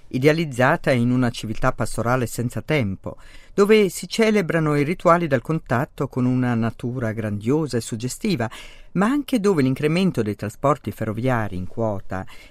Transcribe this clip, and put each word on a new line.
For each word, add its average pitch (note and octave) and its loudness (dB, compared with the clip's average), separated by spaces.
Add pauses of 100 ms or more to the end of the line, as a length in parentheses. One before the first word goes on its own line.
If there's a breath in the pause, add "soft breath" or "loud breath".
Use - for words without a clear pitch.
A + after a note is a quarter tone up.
idealizzata D3 2
in A#2+ 4
una B2+ 2
civiltà A2 -2
pastorale A#2 0
senza A#2 -4
tempo, G#2+ -2 (360 loud breath)
dove G3+ 6
si - -10
celebrano E3+ 2
i C#3+ 4
rituali E3+ 2
dal C3+ 2
contatto C#3+ -2
con B2 0
una B2+ 2
natura A2+ -2
grandiosa A2+ -2
e A2 -2
suggestiva, A#2+ -4 (440 loud breath)
ma F#3 2
anche C4+ 0
dove F#3+ 2
l'incremento C#3+ 2
dei G#2 -4
trasporti G#2+ -2
ferroviari A2 -2
in F2+ -6
quota G2+ -4 (240 loud breath)